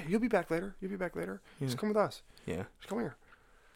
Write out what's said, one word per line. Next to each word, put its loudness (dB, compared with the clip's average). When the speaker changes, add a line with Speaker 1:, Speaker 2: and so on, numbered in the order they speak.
Speaker 1:
You'll 4
be 2
back 4
later. -2
You'll -6
be -4
back -4
later. -6
Speaker 2:
Yeah. 0
Speaker 1:
Just 0
come 2
with 4
us. 2
Speaker 2:
Yeah. -2
Speaker 1:
Just -16
come -2
here." -4